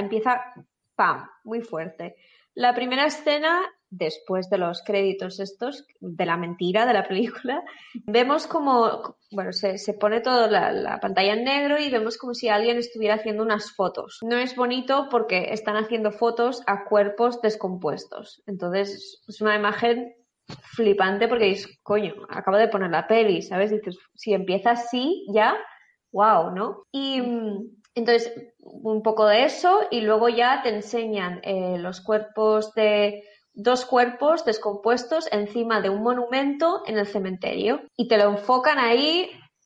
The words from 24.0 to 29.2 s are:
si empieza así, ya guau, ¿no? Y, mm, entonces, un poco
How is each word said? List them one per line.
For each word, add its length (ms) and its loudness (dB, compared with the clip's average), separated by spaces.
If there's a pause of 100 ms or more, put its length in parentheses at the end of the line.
si 180 -2
empieza 380 2
así, 600 -2
ya 220 4 (580)
guau, 420 4
¿no? 380 -6
Y, 280 -2
mm, 480 -4 (260)
entonces, 380 2 (280)
un 420 -6
poco 240 4